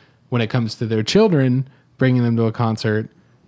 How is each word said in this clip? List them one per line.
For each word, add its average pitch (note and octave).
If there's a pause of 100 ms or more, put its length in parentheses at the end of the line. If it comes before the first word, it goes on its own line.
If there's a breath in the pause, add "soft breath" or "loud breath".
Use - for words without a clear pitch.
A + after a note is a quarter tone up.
(280 soft breath)
when A#2+
it A2
comes A#2
to A#2+
their A2
children, C3+ (300 soft breath)
bringing B2+
them A#2
to A#2
a A2+
concert, A2 (380 soft breath)